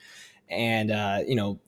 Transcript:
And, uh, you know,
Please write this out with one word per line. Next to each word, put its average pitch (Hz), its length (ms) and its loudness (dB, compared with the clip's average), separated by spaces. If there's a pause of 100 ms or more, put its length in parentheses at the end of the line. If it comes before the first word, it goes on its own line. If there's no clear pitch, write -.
(500)
And, 110 400 2
uh, 101 360 0
you 127 100 2
know, 101 320 0